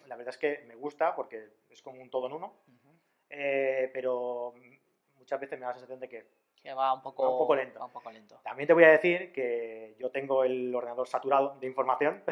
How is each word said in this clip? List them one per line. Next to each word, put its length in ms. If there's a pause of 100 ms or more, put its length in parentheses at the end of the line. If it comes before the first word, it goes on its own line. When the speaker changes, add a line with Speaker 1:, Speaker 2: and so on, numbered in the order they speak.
Speaker 1:
la 100
verdad 180
es 40
que 280
me 80
gusta 400
porque 340 (220)
es 120
como 200
un 80
todo 160
en 80
uno. 120 (220)
Speaker 2:
Ujú. 220 (400)
Speaker 1:
Eh, 640
pero 600 (640)
muchas 240
veces 180
me 40
da 60
la 60
sensación 260
de 80
que 180 (340)
Speaker 2:
Que 140
va 180
un 80
poco, 220
Speaker 1:
va 80
un 80
poco 160
lento. 240
Speaker 2:
va 80
un 60
poco 180
lento. 320
Speaker 1:
También 240
te 80
voy 100
a 60
decir 420
que 640
yo 120
tengo 340
el 300
ordenador 340
saturado 500
de 80
información 640